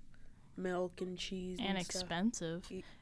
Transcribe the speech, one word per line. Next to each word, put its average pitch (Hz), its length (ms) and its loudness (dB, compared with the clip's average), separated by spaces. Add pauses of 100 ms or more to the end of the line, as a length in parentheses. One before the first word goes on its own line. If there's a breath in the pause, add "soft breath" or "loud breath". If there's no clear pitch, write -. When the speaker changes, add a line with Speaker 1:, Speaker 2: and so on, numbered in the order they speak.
(560 soft breath)
Speaker 1:
milk 180 460 2
and 180 160 -2
cheese 180 420 -2
and 190 180 4
Speaker 2:
And 175 80 2
Speaker 1:
stuff. 185 180 0
Speaker 2:
expensive. 175 680 2
Speaker 1:
Y- 185 120 -4 (180 loud breath)